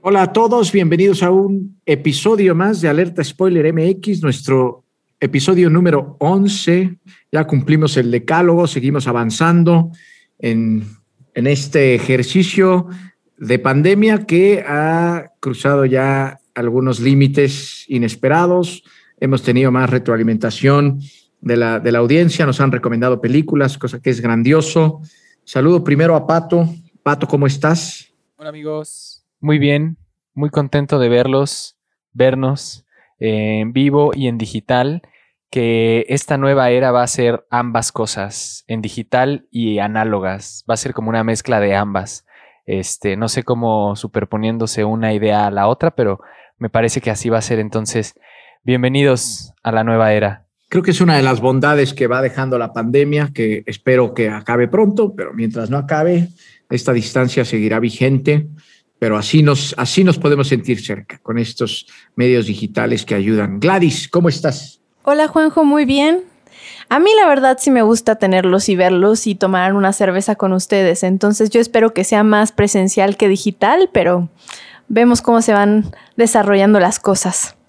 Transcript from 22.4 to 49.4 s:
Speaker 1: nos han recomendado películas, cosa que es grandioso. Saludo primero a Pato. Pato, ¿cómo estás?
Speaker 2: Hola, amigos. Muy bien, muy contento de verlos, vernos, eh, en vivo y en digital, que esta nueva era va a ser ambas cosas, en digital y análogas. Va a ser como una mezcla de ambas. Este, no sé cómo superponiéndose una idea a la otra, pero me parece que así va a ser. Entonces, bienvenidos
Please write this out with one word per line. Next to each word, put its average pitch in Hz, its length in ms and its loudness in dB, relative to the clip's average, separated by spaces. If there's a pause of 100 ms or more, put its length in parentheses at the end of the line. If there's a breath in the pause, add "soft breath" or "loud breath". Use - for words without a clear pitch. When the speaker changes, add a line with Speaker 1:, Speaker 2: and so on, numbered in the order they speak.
Speaker 1:
nos 135 160 -2
han 139 100 2
recomendado 120 480 -2
películas, 139 580 -2
cosa 120 220 -10
que - 120 -2
es 120 100 -4
grandioso. 147 800 0 (420 loud breath)
Saludo 160 400 0
primero 160 320 2
a 139 100 -2
Pato. 165 440 0 (340)
Pato, 139 240 -2
¿cómo 139 200 0
estás? 156 680 -4 (240)
Speaker 2:
Hola, 156 120 -14
amigos. 151 680 -12 (240)
Muy 151 160 2
bien, 147 380 0 (380)
muy 147 160 -4
contento 143 500 -2
de 123 80 2
verlos, 131 680 0 (340)
vernos, 131 760 -2 (360)
eh, 107 400 -2
en 110 100 -6
vivo 143 420 2
y 135 140 -4
en 117 100 -4
digital, 123 640 -4 (480 soft breath)
que 117 600 0
esta 139 280 -2
nueva 135 340 2
era 127 200 2
va 123 120 2
a 120 40 -2
ser 120 420 -2
ambas 120 440 -4
cosas, - 760 -8
en 113 140 -6
digital 127 680 -4
y 110 300 -2
análogas. 104 920 -4
Va 117 40 0
a 113 40 -2
ser 127 160 -8
como 110 140 -6
una 113 160 -2
mezcla 113 380 -2
de 101 120 0
ambas. 98 520 -4 (400 soft breath)
Este, 95 500 -6
no 110 140 -4
sé 127 140 -6
cómo 110 520 -2
superponiéndose 110 880 -6
una 110 300 -2
idea 104 340 0
a 101 40 -2
la 101 180 0
otra, 160 220 -2
pero 104 280 -2 (380 soft breath)
me 113 120 -6
parece 117 300 -2
que 120 100 -6
así 110 200 -6
va 113 80 0
a 110 40 -2
ser. 113 180 -4
Entonces, 107 560 -6 (500 soft breath)
bienvenidos 127 880 0 (100)